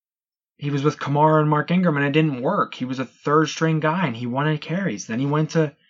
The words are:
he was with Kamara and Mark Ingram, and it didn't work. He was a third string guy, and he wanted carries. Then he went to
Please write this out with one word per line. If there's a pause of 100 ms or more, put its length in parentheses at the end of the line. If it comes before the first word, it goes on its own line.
(580)
he
was
with
Kamara
and
Mark
Ingram,
and
it
didn't
work.
He
was
a
third
string
guy,
and
he
wanted
carries.
Then
he
went
to (160)